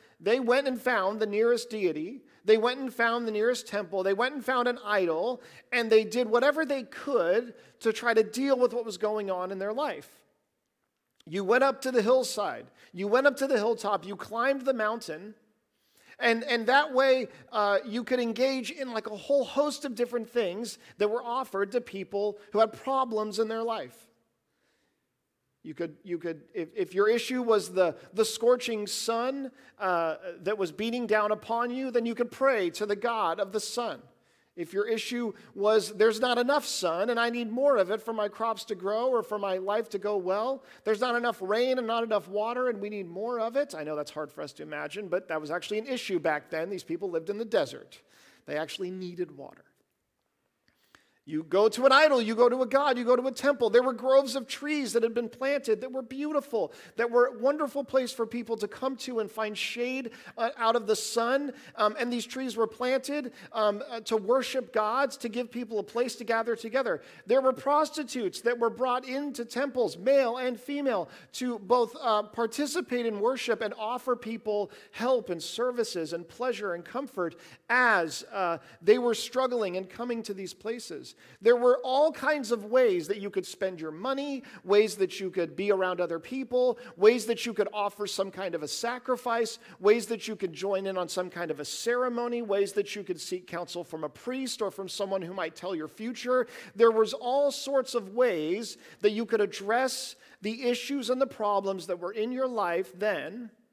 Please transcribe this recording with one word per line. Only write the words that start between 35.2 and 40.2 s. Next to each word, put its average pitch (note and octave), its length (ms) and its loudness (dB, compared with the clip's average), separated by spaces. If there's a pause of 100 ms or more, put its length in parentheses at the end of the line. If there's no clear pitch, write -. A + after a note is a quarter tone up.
was, G3+ 380 4
"There's G#3+ 300 4
not B3 160 2
enough B3+ 280 2
sun F3+ 440 -2
and A#3 100 0
I A#3 100 2
need A#3 220 -4
more C4+ 240 4
of F#3+ 160 4
it A3 100 -2
for A3+ 120 -6
my G#3+ 160 -2
crops A3 360 -4
to G#3 100 -6
grow G#3 340 -2
or A#3+ 120 2
for G#3 160 -4
my G3 200 -2
life G#3 320 -2
to G3 100 -4
go G#3 160 -2
well, G#3 480 -2 (220)